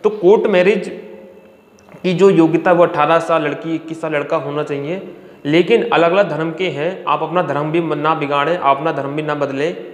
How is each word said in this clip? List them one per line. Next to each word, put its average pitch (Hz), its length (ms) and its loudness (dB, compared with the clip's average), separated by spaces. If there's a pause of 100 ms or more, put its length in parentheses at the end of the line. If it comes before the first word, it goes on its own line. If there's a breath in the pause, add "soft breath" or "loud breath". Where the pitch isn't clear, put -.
तो 214 60 4
court 202 380 2
marriage 196 540 0 (1000)
की 185 100 0
जो 190 160 6
योग्यता 165 420 4
वो 175 120 6
अठारह 160 360 2
साल 160 240 0
लड़की, 151 320 -4
इक्कीस 156 260 -10
साल 156 140 -4
लड़का 143 220 -2
होना 147 260 -4
चाहिए, 147 380 -6 (440 loud breath)
लेकिन 175 480 2
अलग-अलग 170 360 2
धर्म 156 220 -4
के 180 160 -4
हैं, 160 400 -6
आप 147 160 0
अपना 160 180 0
धर्म 147 300 -4
भी 170 100 0
ना 156 340 0
बिगाड़ें, 147 420 -2
आप 139 200 2
अपना 156 140 -2
धर्म 139 180 -6
भी 147 120 -6
ना 151 140 -4
बदलें 143 400 -4 (180)